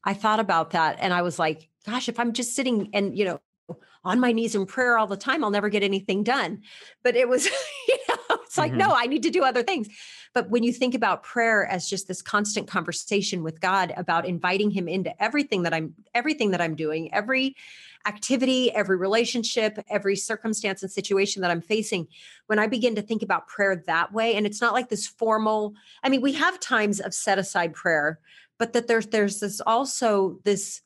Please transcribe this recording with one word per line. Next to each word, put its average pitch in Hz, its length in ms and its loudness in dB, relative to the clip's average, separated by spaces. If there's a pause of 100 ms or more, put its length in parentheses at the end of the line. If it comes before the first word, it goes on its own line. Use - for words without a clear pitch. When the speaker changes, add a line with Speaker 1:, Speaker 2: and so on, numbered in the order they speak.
Speaker 1:
I 196 100 0
thought 214 260 2
about 165 320 2
that 160 280 2
and 185 140 0
I 175 80 2
was 175 180 -2
like, 160 300 -2 (160)
"Gosh, 247 240 -4
if 233 100 -6
I'm 240 140 0
just 240 220 -4
sitting 247 380 0
and, 202 240 -2
you 202 80 2
know, 170 160 -6 (640)
on 190 140 2
my 247 120 4
knees 226 240 0
in 196 100 0
prayer 247 320 2
all 220 100 2
the 196 100 -4
time, 262 260 -2
I'll 214 80 0
never 208 180 0
get 202 140 0
anything 196 400 0
done." 202 380 -2 (420)
But 247 120 2
it 247 120 4
was, - 180 2
<laughs> 539 420 -4
you 508 100 4 (100)
know, - 360 -2
it's - 140 -6
like, 302 140 2
Speaker 2:
Mm-hmm. 247 80 0
Speaker 1:
"No, - 160 6
I 240 120 4
need 254 160 0
to 320 60 2
do 349 140 2
other 247 200 2
things." 262 240 0 (460)
But 240 160 0
when 226 140 4
you 240 80 4
think 247 220 0
about 214 300 0
prayer 226 420 2
as 180 240 -4
just 190 180 -6
this 185 140 -8
constant 208 460 -2
conversation 185 760 -2
with 160 160 -8
God 185 380 0
about 170 300 0
inviting 185 440 0
him 185 160 -4
into 170 240 -4 (100)
everything 220 420 0
that 165 100 0
I'm, 160 220 -4 (180)
everything 240 380 0
that 175 100 0
I'm 160 140 0
doing, 156 360 -4
every 262 440 0 (500)
activity, 254 680 2
every 196 240 2
relationship, 214 840 0 (100)
every 196 260 0
circumstance 214 680 -4
and 190 80 -8
situation 196 500 0
that 180 100 0
I'm 170 100 0
facing, 208 460 -2 (380)
when 214 140 2
I 220 80 2
begin 226 280 2
to 208 60 -2
think 208 220 -4
about 180 240 -2
prayer 196 400 0
that 165 260 0
way, 226 220 2
and 208 100 0
it's 208 160 -4
not 233 120 2
like 247 160 0
this 208 180 -4
formal, 214 640 0 (300)
I 269 60 2
mean, 262 120 4
we 269 120 2
have 339 260 0
times 208 420 2
of 208 120 -6
set 196 260 0
aside 175 340 -2
prayer, 160 460 0 (400)
but 233 140 -2
that 233 140 0
there's, 226 200 2
there's 202 320 2
this 208 260 -6
also 226 800 2
this - 420 -2